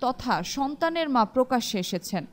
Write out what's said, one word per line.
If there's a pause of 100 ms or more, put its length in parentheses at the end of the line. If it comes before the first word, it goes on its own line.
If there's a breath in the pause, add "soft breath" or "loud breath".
তথা
সন্তানের
মা
প্রকাশ্যে
এসেছেন।